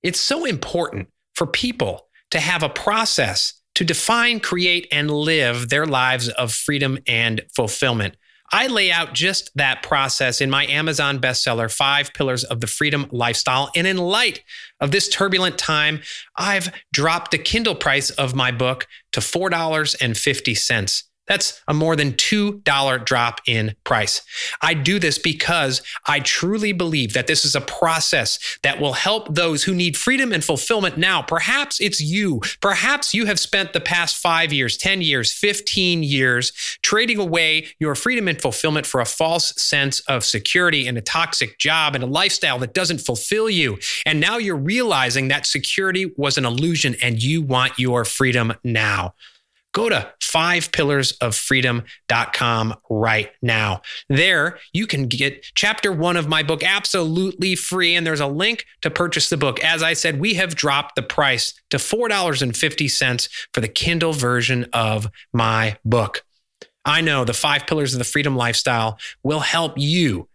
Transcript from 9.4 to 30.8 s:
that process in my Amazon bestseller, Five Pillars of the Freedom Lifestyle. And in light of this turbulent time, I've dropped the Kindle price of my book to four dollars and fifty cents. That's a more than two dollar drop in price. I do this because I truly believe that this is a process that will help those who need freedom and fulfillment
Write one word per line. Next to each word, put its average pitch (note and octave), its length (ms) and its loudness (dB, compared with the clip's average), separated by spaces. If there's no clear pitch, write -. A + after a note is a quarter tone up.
that C3+ 260 2
process C3+ 580 0
in C3+ 100 2
my C#3 160 2
Amazon C#3+ 540 0
bestseller, B2 500 0
Five C#3 440 0
Pillars B2+ 300 0
of A#2 160 -4
the C#3+ 60 -4
Freedom D3 460 -2
Lifestyle. B2+ 640 0
And E3+ 100 0
in F#3+ 120 0
light G3 440 0
of C#3+ 100 0
this G3 180 2
turbulent F#3 500 0
time, D3+ 420 2
I've F#3 380 -2
dropped E3 380 0
the E3 80 0
Kindle A3 360 0
price C#3 360 0
of C3 240 -2
my B2+ 160 2
book B2+ 380 -2
to B2 80 0
four F3+ 300 -2
dollars D#3+ 460 0
and A#2 200 -2
fifty - 380 -2
cents. G2+ 500 0
That's - 420 -2
a D3 60 0
more D#3 200 2
than C#3+ 220 0
two G#3 440 0
dollar C#3 380 2
drop A#2+ 460 0
in A2 400 0
price. A2 380 0
I E3 100 2
do D#3+ 260 2
this D#3 200 0
because D3+ 640 0
I D3 140 2
truly G#3 520 -2
believe D#3 400 0
that - 140 0
this - 180 2
is D3+ 100 0
a C#3+ 60 2
process E3 800 0
that C#3+ 180 0
will C#3 140 0
help G#3+ 400 -2
those D#3+ 280 0
who F#3+ 120 0
need F3 200 0
freedom B3+ 380 0
and D#3+ 100 0
fulfillment F3+ 540 0